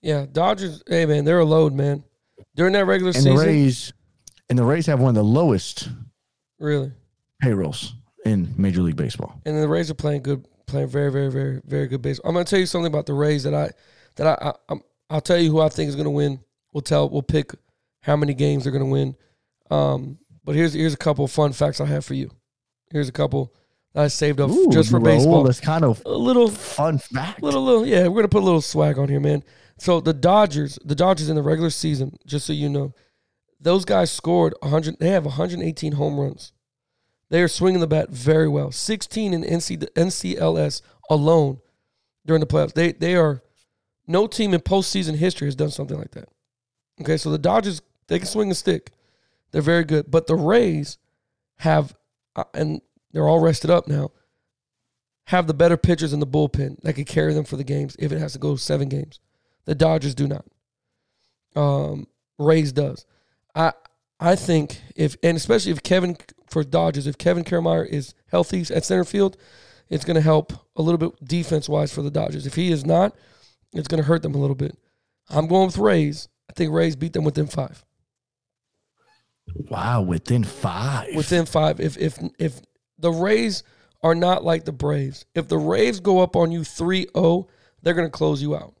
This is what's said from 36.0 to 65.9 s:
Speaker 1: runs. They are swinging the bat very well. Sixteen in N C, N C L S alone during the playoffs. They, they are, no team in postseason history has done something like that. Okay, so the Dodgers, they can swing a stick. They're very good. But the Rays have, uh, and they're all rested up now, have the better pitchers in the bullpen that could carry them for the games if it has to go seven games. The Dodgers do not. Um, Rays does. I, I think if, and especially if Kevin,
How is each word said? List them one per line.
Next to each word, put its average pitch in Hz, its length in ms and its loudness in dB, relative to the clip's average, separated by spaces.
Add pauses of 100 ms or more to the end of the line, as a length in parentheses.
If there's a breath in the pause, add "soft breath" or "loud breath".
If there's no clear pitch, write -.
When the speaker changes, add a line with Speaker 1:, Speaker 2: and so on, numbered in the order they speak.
Speaker 1:
runs. 139 340 -6 (800)
They 170 120 4
are 175 60 2
swinging 185 320 2
the 165 80 0
bat 156 220 0
very 156 360 2
well. 143 240 -2
Sixteen 208 640 -4
in 160 80 -4
N 170 180 -2
C, 175 160 -8 (200)
N 180 160 2
C - 260 -6
L 165 180 0
S 151 240 -2 (300 soft breath)
alone 151 480 2 (640)
during 160 140 2
the 151 80 0
playoffs. 151 280 0
They, 170 180 2
they 170 240 -2
are, 151 260 2 (640)
no 190 220 2
team 202 260 0
in 170 60 2
postseason 185 560 0
history 156 320 -2
has 135 80 -6
done 151 140 -2
something 139 280 -8
like - 140 -14
that. - 160 -20 (720)
Okay, 156 160 -2
so 151 140 -4
the 151 80 -2
Dodgers, 185 440 0 (240)
they 175 140 -2
can 180 80 -10
swing 208 240 -2
a - 20 0
stick. - 380 -4 (580)
They're 156 100 -2
very 165 240 2
good. 151 240 -2
But 165 200 2
the 160 80 2
Rays 165 640 0 (580)
have, 156 400 0 (400)
uh, - 80 -6 (100)
and - 260 -4 (300)
they're 156 160 0
all 160 140 4
rested 160 300 2
up 175 180 2
now, 143 240 -2 (1120)
have 180 240 0
the 156 60 -2
better 170 220 4
pitchers 160 360 0
in 147 80 -2
the 147 80 -2
bullpen 139 540 -2
that 160 100 -4
could 139 160 -8
carry 156 260 0
them 151 100 -2
for 143 120 -10
the 135 80 -6
games 143 340 -6
if 147 140 -2
it 156 80 -4
has 151 140 -6
to 139 40 -12
go 147 160 -2
seven 139 340 -4
games. 143 300 -8 (480)
The 151 80 -2
Dodgers 147 400 0
do 139 140 -2
not. - 160 -8 (1120)
Um, 143 500 -2 (320)
Rays 151 320 2
does. 131 360 -6 (480)
I, 160 180 2 (480)
I 175 160 4
think 160 420 -2 (160)
if, 156 280 -2
and 170 160 2
especially 190 340 0
if 147 100 -6
Kevin, 180 360 0 (320)